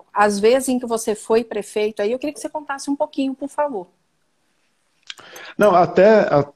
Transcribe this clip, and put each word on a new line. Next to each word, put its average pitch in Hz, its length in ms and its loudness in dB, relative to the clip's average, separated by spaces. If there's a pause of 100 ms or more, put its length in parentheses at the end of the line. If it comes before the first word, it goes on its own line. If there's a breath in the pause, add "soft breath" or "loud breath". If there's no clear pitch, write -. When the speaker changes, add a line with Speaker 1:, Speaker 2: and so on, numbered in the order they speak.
(140)
Speaker 1:
as 202 260 2
vezes 254 300 2
em 247 100 0
que 247 60 -10
você 226 280 -4
foi 226 300 -2
prefeito, 214 580 -6
aí 208 100 -2
eu 254 80 -4
queria 294 140 -8
que - 60 -20
você 302 100 -10
contasse 285 400 -10
um 285 60 -2
pouquinho, 277 400 -4
por 277 140 -12
favor. 277 380 -6 (1700 loud breath)
Speaker 2:
Não, 196 180 4
até, 185 460 4
a, 147 240 0 (100)